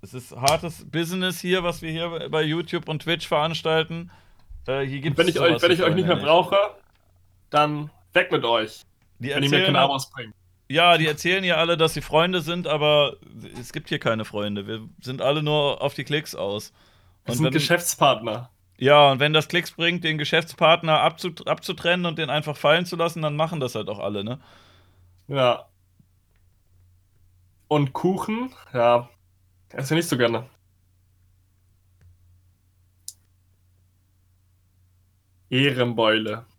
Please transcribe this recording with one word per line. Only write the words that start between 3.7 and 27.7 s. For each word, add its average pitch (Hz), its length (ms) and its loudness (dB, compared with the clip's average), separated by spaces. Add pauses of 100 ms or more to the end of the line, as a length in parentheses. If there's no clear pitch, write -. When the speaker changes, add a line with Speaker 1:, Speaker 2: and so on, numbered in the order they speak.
Speaker 1:
Äh, 135 160 -4
hier 135 180 -6
gibt's 156 180 -2
Speaker 2:
Wenn 175 120 4
ich - 100 -2
euch, 170 80 4
Speaker 1:
sowas - 140 2
Speaker 2:
wenn 175 80 4
Speaker 1:
wie 180 60 6
Speaker 2:
ich 175 80 0
euch 165 120 2
nicht 180 120 2
Speaker 1:
Freunde - 0 -
Speaker 2:
mehr 170 100 4
Speaker 1:
nicht. 143 80 -4
Speaker 2:
brauche, 175 320 4 (920)
dann 147 380 0 (220)
weg 180 220 2
mit 147 100 0
euch. 117 400 0 (360)
Speaker 1:
Die 120 100 -6
Speaker 2:
Wenn 139 140 -2
ihr 139 60 0
mir 147 100 4
Speaker 1:
erzählen 190 80 2
Speaker 2:
keine 135 140 4
Speaker 1:
auch 139 100 4
Speaker 2:
Abos 135 180 -4
bringt. 113 240 -16 (360)
Speaker 1:
Ja, 170 280 6
die 160 100 2
erzählen 175 380 -2
ja 175 100 2
alle, 170 220 2
dass 160 160 2
sie 151 80 -6
Freunde 175 400 2
sind, 170 260 -6
aber 147 480 2 (420)
es 120 140 -16
gibt - 160 -12
hier 151 120 -4
keine 110 260 -2
Freunde. 104 420 -6
Wir 110 140 -8 (200)
sind 127 200 -10
alle 143 200 0
nur 147 400 -2
auf 139 120 -4
die 143 100 -10
Klicks 147 320 -6
aus. 101 380 -8 (500)
Speaker 2:
Wir - 80 -8
Speaker 1:
Und 123 60 -4
Speaker 2:
sind 156 80 0
Speaker 1:
wenn 131 80 0
Speaker 2:
Geschäftspartner. 131 1000 0 (260)
Speaker 1:
Ja, 143 340 6
und 131 100 0
wenn 147 100 2
das 156 160 0
Klicks 175 240 -2
bringt, 170 320 -2
den 156 140 -2
Geschäftspartner 160 840 2
abzut-, 165 480 -4
abzutrennen 175 580 -2
und 160 140 -6
den 156 100 -4
einfach 147 280 -4
fallen 160 280 4
zu 175 120 -8
lassen, 170 240 -2
dann 147 160 -2
machen 160 240 -2
das 123 140 -4
halt 107 120 -6
auch 101 120 -8
alle, 101 260 -4
ne? 123 140 -8 (920)
Speaker 2:
Ja. 131 380 2 (2000)
Und 143 240 2